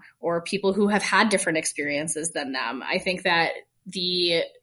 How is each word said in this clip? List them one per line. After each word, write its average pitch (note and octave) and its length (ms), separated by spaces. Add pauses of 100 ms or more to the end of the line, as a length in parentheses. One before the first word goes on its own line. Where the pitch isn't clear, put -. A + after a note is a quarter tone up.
(200)
or E3+ 220
people F#3+ 320
who G3+ 140
have G3+ 160
had G#3 260
different F3+ 300
experiences D3+ 720
than C#3+ 200
them. B2+ 320
I C3 140
think F#3 260
that E3+ 280 (340)
the F3+ 560 (220)